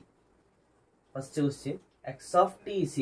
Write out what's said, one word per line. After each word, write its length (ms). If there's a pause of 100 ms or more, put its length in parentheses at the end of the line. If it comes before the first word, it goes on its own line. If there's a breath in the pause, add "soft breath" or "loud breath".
(1120)
ഫസ്റ്റ് 300
ക്വസ്റ്റ്യൻ, 340 (400)
x 20 (220)
of 100 (140)
t 180
is 180